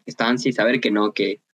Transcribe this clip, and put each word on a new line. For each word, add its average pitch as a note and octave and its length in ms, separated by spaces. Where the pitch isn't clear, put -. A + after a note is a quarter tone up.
esta A2+ 240
ansia B2 220
y - 20
saber A#2+ 280
que G#2+ 100
no, G#2 220
que G2+ 280